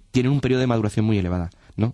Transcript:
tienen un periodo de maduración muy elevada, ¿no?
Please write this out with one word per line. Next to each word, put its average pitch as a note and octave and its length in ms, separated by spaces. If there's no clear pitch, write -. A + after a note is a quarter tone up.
tienen B2+ 220
un C#3 100
periodo B2+ 200
de C3 40
maduración A2 400
muy G#2+ 140
elevada, F2 320
¿no? A#2 180